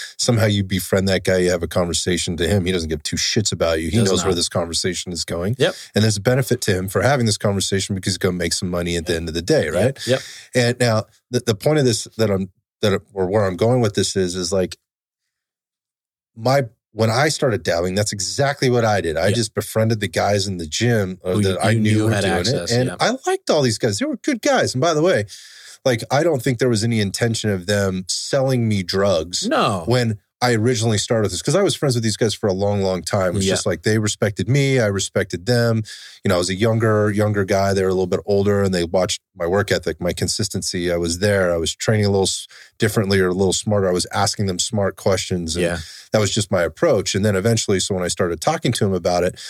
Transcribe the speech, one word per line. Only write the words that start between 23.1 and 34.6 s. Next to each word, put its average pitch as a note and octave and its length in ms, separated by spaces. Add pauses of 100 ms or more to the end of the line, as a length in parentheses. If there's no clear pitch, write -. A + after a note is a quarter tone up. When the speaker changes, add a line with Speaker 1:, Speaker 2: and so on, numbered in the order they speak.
Speaker 1:
liked F#4+ 240
all D#3 120
these A2+ 160
guys. G#2 200
They C4+ 80
were D4 120
good C4+ 240
guys. C4 320
And B2+ 60
by E3 140
the D3+ 80
way, D3 220 (600)
like, B2 180 (100)
I C#3+ 100
don't D#3 180
think B2 200
there C3 80
was A2+ 160
any A2+ 160
intention A2 500
of F#2 160
them G2 400
selling C3 640
me G2+ 160
drugs F2 640
Speaker 2:
No. D3 380
Speaker 1:
when A#2 340 (200)
I B2 160
originally A2 420
started G#2+ 320
this, - 100
'cause D3 140
I G3 80
was D#3+ 120
friends C#3 200
with A#2 100
these G#2 140
guys A2+ 160
for G#2+ 140
a F#2+ 40
long, G2+ 300
long F#2 200
time. F#2 260
It F2 80
was F#2+ 100
Speaker 2:
Yeah. F#2+ 80
Speaker 1:
just F2 100
like, F2 180
they A2 160
respected G#2+ 480
me. C3+ 320